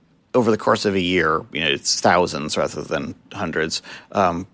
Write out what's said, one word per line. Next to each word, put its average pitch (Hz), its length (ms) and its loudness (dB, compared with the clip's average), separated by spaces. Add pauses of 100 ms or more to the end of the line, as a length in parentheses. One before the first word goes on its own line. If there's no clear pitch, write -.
(340)
over 113 180 4
the 107 60 2
course - 280 0
of 98 100 2
a 98 60 2
year, 80 500 2
you - 80 -6
know, 80 80 0
it's - 320 -2
thousands 82 560 2
rather 73 260 -2
than - 320 -6 (200)
hundreds. 80 480 -4 (320)
Um, 90 400 0